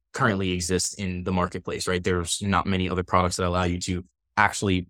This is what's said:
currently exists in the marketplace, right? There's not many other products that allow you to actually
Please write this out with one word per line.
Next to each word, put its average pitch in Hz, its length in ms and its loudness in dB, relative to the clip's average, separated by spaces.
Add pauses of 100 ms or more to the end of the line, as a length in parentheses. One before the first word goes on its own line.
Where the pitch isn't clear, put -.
(140)
currently 98 380 0
exists 90 420 0
in 92 300 -6
the 95 80 -2
marketplace, 90 560 -2
right? 90 160 0
There's 90 400 0
not 95 240 0
many 92 240 0
other 90 120 -2
products 90 340 2
that 92 100 0
allow 90 160 2
you 87 160 0
to 90 260 -4 (320)
actually 98 520 2